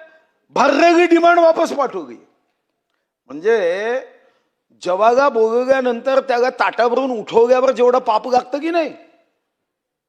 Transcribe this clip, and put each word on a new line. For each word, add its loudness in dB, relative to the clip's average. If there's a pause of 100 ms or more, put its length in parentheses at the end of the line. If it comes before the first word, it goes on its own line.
(500)
भरलेली 2
डिमांड 4
वापस 2
पाठवली. -6 (1120)
म्हणजे -2 (800)
जवागा 2
बोलल्यानंतर 0
त्याला -2
ताटाभरून -2
उठवल्यावर 0
जेवढं 2
पाप -2
लागतं -2
की -6
नाही, -2 (1200)